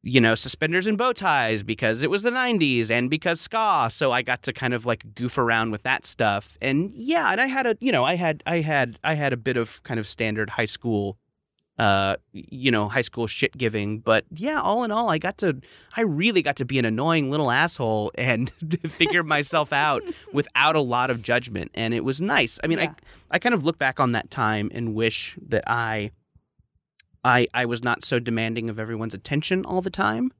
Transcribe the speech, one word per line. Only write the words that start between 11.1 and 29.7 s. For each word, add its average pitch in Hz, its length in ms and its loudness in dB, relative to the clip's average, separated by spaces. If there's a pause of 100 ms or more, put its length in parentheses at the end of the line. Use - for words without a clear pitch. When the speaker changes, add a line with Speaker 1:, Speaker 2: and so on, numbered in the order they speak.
Speaker 1:
uh, 98 380 4 (160)
you 127 400 -2
know, 104 160 2
high 120 140 -2
school 117 260 -4
shit - 300 -2
giving. 107 420 -2
But 113 320 4
yeah, 220 300 -4
all 226 240 0
in 220 60 -4
all, 226 180 0
I 160 80 2
got 180 220 -4
to, 151 200 0 (380)
I 226 40 0
really 185 400 2
got 143 160 0
to 131 80 -2
be 135 140 0
an 117 60 2
annoying 139 440 2
little 143 220 0
asshole 120 640 0
and 120 360 0
<laughs> 165 360 -6
figure 170 360 2
myself 151 500 0
out 147 280 2 (160)
Speaker 2:
<laughs> - 160 -18
Speaker 1:
without 143 440 4
a 151 40 4
lot 123 280 0
of 117 120 -2
judgment. 120 520 -2
And 113 200 -2
it 113 120 -2
was 139 160 -2
nice. 143 420 0
I 156 40 -2
mean, 165 120 0
Speaker 2:
Yeah. 156 140 -2 (380)
Speaker 1:
I, 147 40 0
I - 40 2
kind 247 160 0
of 143 100 -2
look 165 120 0
back 135 220 -2
on 123 140 2
that - 180 -4
time 107 420 0
and 117 200 -4
wish 113 440 -2 (120)
that 113 180 0
I, 110 440 -2 (1120)
I, 123 300 6
I 123 120 0
was 117 180 -4
not 120 200 -2
so 123 160 0
demanding 113 500 -2
of 110 100 -6
everyone's 110 340 -6
attention 156 520 -2
all 185 160 -2